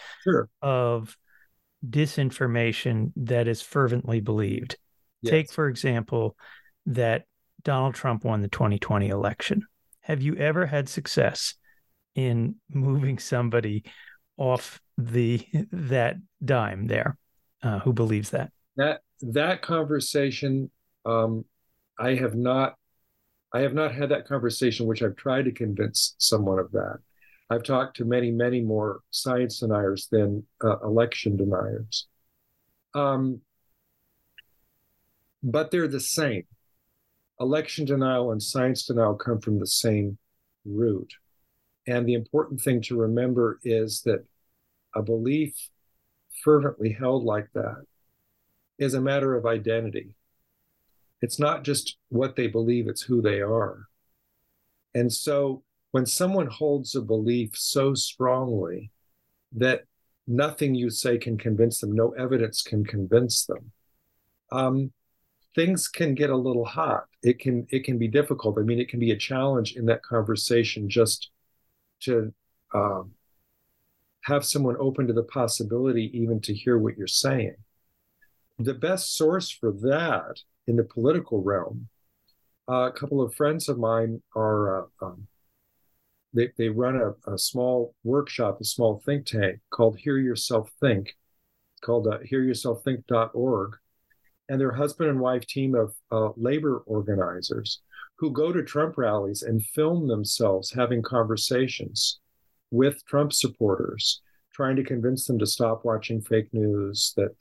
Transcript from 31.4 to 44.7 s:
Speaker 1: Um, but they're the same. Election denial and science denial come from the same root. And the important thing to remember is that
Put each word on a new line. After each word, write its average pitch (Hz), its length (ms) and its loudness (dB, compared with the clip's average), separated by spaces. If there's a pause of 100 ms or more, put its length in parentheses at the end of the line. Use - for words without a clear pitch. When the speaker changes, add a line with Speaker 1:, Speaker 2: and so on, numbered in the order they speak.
Speaker 1:
Um, 135 480 0 (2000)
but 147 300 -2
they're 175 160 0
the 139 140 -4
same. 127 460 -2 (920)
Election 151 460 -2
denial 131 480 2
and 107 100 -4
science 127 440 0
denial 113 280 2
come 113 260 -2
from 104 200 0
the 95 80 -4
same 104 500 0 (460)
root. 104 480 -2 (720)
And 120 220 0
the 123 60 4
important 131 460 -2
thing 123 220 2
to 123 160 -4
remember 117 640 2
is 110 400 0
that 107 220 0 (720)